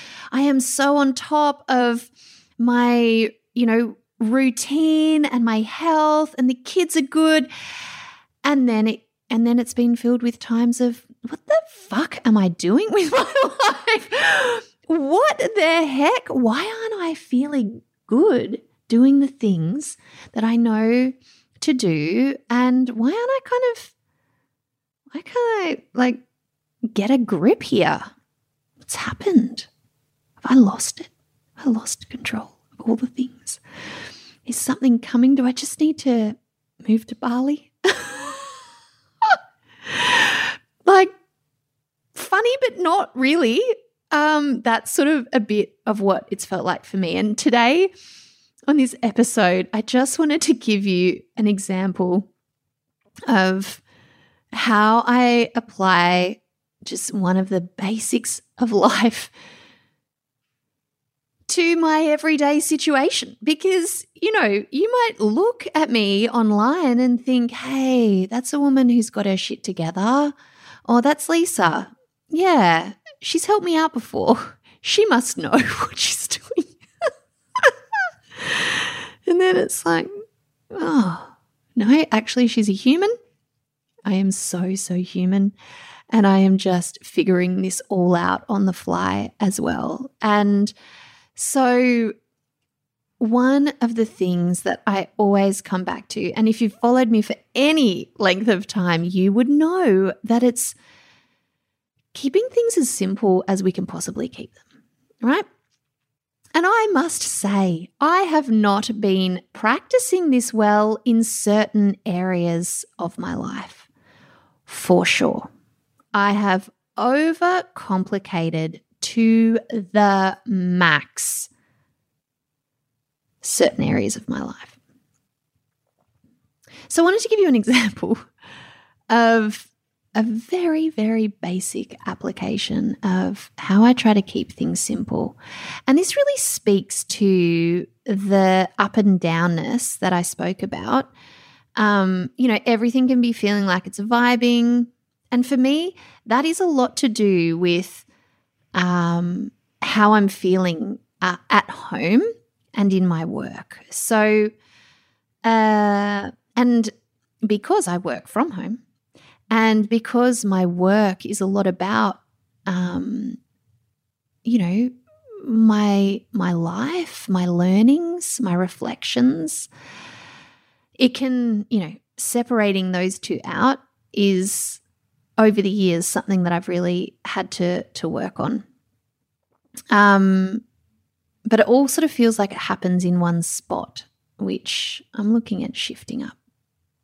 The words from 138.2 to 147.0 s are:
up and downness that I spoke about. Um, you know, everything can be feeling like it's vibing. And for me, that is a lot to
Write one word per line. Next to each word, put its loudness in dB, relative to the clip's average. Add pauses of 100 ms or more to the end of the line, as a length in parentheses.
up -2
and 4
downness -2
that -2
I 0
spoke -6
about. -4 (640)
Um, 0
you 2
know, 2
everything 0
can 2
be 2
feeling 0
like -2
it's -14
vibing. 2 (460)
And 2
for -2
me, 0 (300)
that 2
is 0
a 2
lot 0
to 2